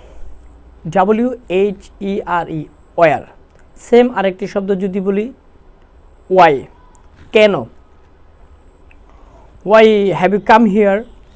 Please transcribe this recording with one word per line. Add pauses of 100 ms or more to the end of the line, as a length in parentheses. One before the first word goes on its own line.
(960)
ডাব্লিউএইচইআরই, (360)
ওয়্যার। (640)
সেম (120)
আরেকটি
শব্দ (140)
যদি
বলি (1120)
ওয়াই, (800)
কেন? (2250)
Why (360)
have
you
come (100)
here? (380)